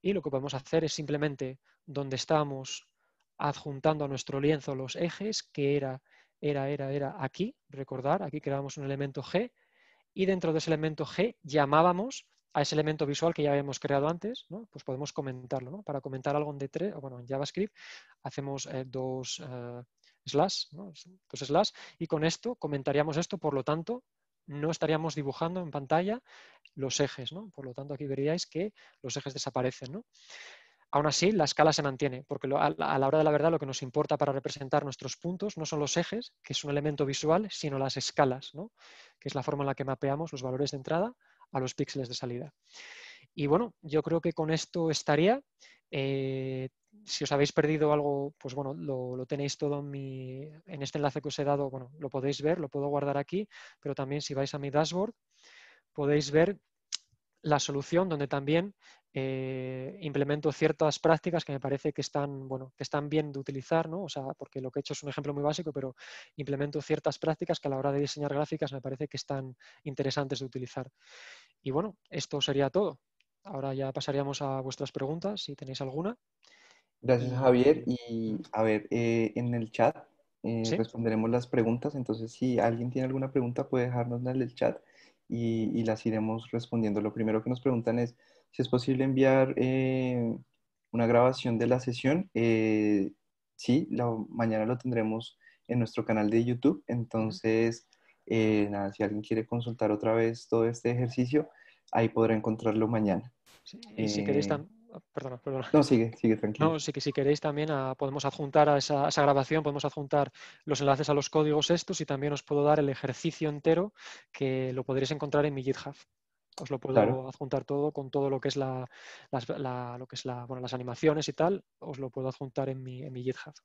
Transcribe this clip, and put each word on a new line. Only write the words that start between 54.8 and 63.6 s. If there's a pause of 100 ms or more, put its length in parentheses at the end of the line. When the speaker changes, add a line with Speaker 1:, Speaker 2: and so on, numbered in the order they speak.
Speaker 1:
podéis
ver (840)
la
solución
donde
también, (380)
eh,
implemento
ciertas
prácticas
que
me
parece
que
están,
bueno,
que
están
bien
de
utilizar,